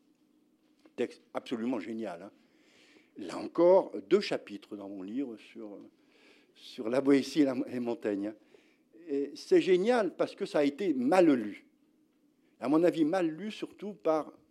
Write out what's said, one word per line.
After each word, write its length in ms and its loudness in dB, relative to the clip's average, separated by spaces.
Texte 260 -6
absolument 440 -6
génial, 440 -10
hein. 80 -18
Là 180 -12
encore, 560 2
deux 120 4
chapitres 560 -8
dans 120 -14
mon 140 -12
livre 340 -8
sur, 420 -18
sur 340 -12
la 120 2
Boétie 420 4
et, 20 4
la, 120 0
et 120 -6
Montaigne, 480 -4
hein. 60 -10
Et 260 -4
c'est 260 4
génial 560 2
parce 180 -2
que 120 -8
ça 140 0
a 40 4
été 300 0
mal 360 6
lu. 360 0
À 80 -4
mon 140 4
avis, 220 4
mal 240 0
lu 220 -8
surtout 420 -12
par 400 -2